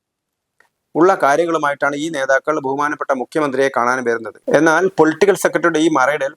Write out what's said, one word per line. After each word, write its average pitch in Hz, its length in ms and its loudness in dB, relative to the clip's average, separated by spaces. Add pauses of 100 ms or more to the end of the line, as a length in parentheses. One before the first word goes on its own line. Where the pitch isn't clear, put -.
(960)
ഉള്ള 170 200 4
കാര്യങ്ങളുമായിട്ടാണ് 147 840 0
ഈ 147 120 -6
നേതാക്കൾ 135 500 -2
ബഹുമാനപ്പെട്ട 143 540 -4
മുഖ്യമന്ത്രിയെ 135 560 -2
കാണാൻ 123 340 0
വരുന്നത്. 113 360 -4 (100)
എന്നാൽ 160 360 2 (120)
പൊളിറ്റിക്കൽ 160 400 2
സെക്രട്ടറിയുടെ 165 440 0
ഈ 165 120 2
മറയിടൽ 139 440 0